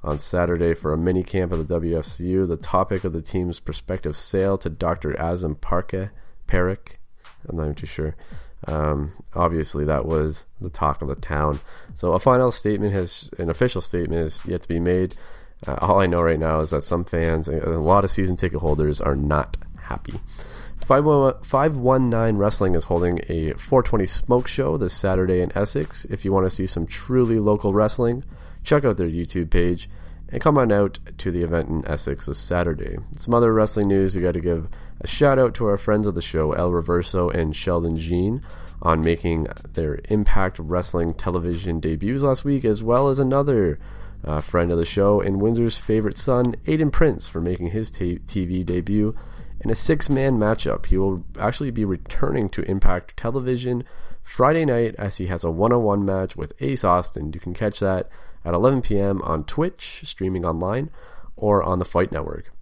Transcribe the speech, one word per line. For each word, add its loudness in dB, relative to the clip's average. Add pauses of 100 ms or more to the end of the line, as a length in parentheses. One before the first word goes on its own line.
on -2
Saturday 0
for -2
a 0
mini 0
camp -2
at -2
the -2
W -2
S -8
U, 0
the -2
topic 0
of -4
the -6
team's -4
prospective -6
sale 0
to -6
Doctor -4
Azim -2
Parke, -2 (380)
Parik, 0 (520)
I'm -6
not -2
even -2
too -10
sure. -4 (520)
Um, -2 (220)
obviously, -2
that 0
was -2 (160)
the -8
talk -2
of -4
the -4
town. -2 (360)
So 0
a 2
final 4
statement -2
has, -4
an -2
official 0
statement -2
is -6
yet -4
to -14
be 0
made. 2 (520)
Uh, -4
all 4
I 4
know 2
right 4
now 0
is -2
that -2
some -2
fans, 0
a, -2
a -2
lot 6
of 0
season 0
ticket -2
holders, 0
are 0
not 0 (240)
happy. -8 (680)
Five 4
one, 4
Five 2
one 4
nine 2
Wrestling 2
is 2
holding 0 (100)
a -2
four 2
twenty 2
smoke 0
show -2
this -2
Saturday 2
in 0
Essex. -4
If -6
you 0
wanna 2
see -4
some -4
truly 2
local 2
wrestling, 2 (400)
check 4
out 2
their 0
YouTube -4
page 2 (380)
and -4
come 6
on 6
out 2 (200)
to -2
the 0
event 0
in -2
Essex -4
this -6
Saturday. -2 (180)
Some -2
other 6
wrestling 2
news, 4
you -2
gotta 0
give 0 (320)
a -8
shout 4
out 4
to -2
our 2
friends 2
of -2
the -4
show, 0
El 0
Reverso 0
and 0
Sheldon 0
Jean, 0 (400)
on 2
making 0 (260)
their -4
Impact 6
Wrestling 0
television -2
debuts -2
last 2
week, 0
as 2
well 4
as 2
another, 2 (460)
uh, -2
friend 0
of 2
the 2
show 4
and 0
Windsor's 2
favorite 0
son, 2 (100)
Aiden 2
Prince, 4
for -6
making -2
his -4
ta-, -4
T -2
V -2
debut 0 (440)
in -4
a 8
six-man 4
matchup. 2
He 8
will 2 (160)
actually -2
be 0
returning 2
to -4
Impact 6
Television -2 (360)
Friday 2
night 2
as -4
he -4
has -4
a 2
one-on-one 4
match -2
with -8
Ace -2
Austin. 0
You -8
can -8
catch -4
that 0 (360)
at -2
eleven 4
P 2
M 0
on -2
Twitch, -4
streaming -4
online, -2 (460)
or 4
on 0
the 0
Fight 0
Network. -6 (100)